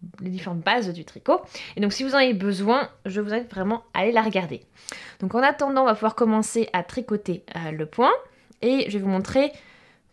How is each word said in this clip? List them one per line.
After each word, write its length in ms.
les 120
différentes 300
bases 320
du 120
tricot. 360
Et 40
donc 140
si 100
vous 120
en 20
avez 160
besoin, 560
je 160
vous 140
invite 160
vraiment 320
à 60
aller 140
la 100
regarder. 380
Donc 160
en 80
attendant, 400
on 20
va 80
pouvoir 220
commencer 580
à 80
tricoter, 640
euh, 140
le 160
point. 280
Et 260
je 80
vais 60
vous 80
montrer 400